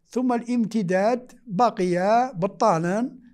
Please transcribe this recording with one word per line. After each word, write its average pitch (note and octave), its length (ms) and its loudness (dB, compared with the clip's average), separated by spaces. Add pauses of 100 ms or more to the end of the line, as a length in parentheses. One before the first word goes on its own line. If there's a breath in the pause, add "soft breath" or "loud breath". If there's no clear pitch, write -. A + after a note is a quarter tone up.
ثم C4 240 -2
الامتداد A#3 1000 -2 (140)
بقي G#3 880 0
بطانا، G3 760 0 (240 soft breath)